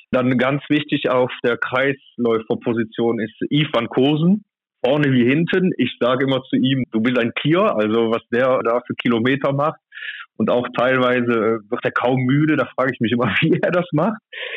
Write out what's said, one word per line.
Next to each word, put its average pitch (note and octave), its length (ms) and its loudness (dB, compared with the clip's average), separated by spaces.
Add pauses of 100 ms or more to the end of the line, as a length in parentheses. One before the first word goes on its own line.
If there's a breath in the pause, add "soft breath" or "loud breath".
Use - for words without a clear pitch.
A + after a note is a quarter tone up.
(120 loud breath)
Dann B2+ 260 0
ganz C3+ 300 0
wichtig D3 420 -2
auf B2+ 220 2 (100)
der A#2 140 0
Kreisläuferposition A#2 1600 -2
ist G#2+ 160 -6 (160)
Yves D3 220 0
van A#2 160 -2
Kosen, D#3 560 2 (400)
vorne C#3 280 2
wie B2 120 4
hinten. E3+ 520 2
Ich B2+ 220 -2
sage B2+ 280 0
immer C3 160 0
zu - 140 -4
ihm, C3 360 0
"Du A2 80 -2
bist B2 180 0
ein A#2 220 0
Tier", F3+ 360 2
also A2 340 2
was A#2 200 -2
der B2+ 320 2
da A#2 240 0
für A2+ 80 -6
Kilometer C3 580 0
macht. C#3+ 280 -2 (560 loud breath)
Und A2 140 0
auch B2 160 0 (100)
teilweise, B2 560 2
äh, A2 380 -2
wird A#2+ 140 -6
er B2 80 -2
kaum B2+ 280 0
müde, C#3+ 360 2
da B2 200 0
frage C3+ 180 0
ich - 60 -8
mich A2+ 120 0
immer, B2 140 0
<laughs> G2 140 -2
wie E3 200 2
er F#3+ 100 0
das F3 220 0
macht. F#3+ 260 0 (380 loud breath)